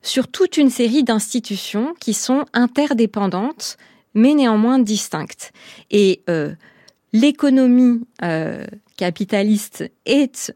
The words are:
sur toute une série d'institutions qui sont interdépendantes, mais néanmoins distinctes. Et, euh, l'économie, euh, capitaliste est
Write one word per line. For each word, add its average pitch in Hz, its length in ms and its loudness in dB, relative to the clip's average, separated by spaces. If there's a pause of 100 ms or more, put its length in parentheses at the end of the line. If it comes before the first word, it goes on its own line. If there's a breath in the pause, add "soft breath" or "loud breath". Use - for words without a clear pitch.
sur - 260 -4
toute - 300 -2
une 285 120 4
série 247 360 0
d'institutions 220 960 -4
qui 220 120 -4
sont 262 380 -2
interdépendantes, 233 1300 -2 (360 soft breath)
mais 240 200 4
néanmoins 247 460 2
distinctes. 202 760 -4 (380 loud breath)
Et, 202 380 2
euh, 151 220 -2 (640 soft breath)
l'économie, 254 880 4 (220)
euh, 160 420 -6 (320)
capitaliste 202 920 -2 (160)
est - 500 0